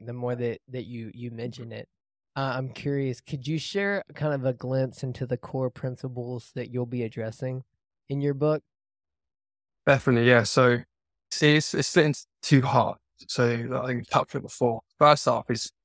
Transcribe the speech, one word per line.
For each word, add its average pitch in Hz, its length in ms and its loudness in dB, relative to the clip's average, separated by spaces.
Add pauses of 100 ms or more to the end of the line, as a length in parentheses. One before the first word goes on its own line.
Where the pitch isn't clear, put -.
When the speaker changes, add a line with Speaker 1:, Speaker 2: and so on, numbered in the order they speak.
Speaker 1:
the 117 80 -8
more 123 240 -4
that, 120 320 -4
that 127 160 -10
you, 113 300 -12
you 120 160 -10
mention 113 420 -10
it. 110 160 -12 (480)
Uh, 135 200 -2
I'm 131 120 -6
curious, 139 520 -4
could 135 280 -10
you 160 100 -2
share 196 460 -4 (100)
kind 147 200 -2
of 135 100 -4
a 131 80 2
glimpse 127 500 -4
into 127 240 -6
the 127 120 -2
core 131 320 -4
principles 123 840 -8
that 123 160 -8
you'll 123 160 -4
be 120 160 -4
addressing 120 600 -6 (460)
in 139 120 -2
your 143 140 2
book? 151 280 2 (1200)
Speaker 2:
Definitely, 123 420 4
yeah. 120 140 8
So, 123 360 4 (520)
see, 151 260 4
it's, - 180 -2
it's 151 140 0
split 156 180 6
into 147 140 -2 (220)
two 139 180 6
halves. 123 380 2 (300)
So, 123 160 0 (380)
I 127 40 -6
think 123 160 -4
I 139 160 0
touched - 160 -4
on - 60 -4
it - 20 -12
before. 117 380 -2 (180)
First 147 260 6
half 120 260 0
is - 220 -4 (120)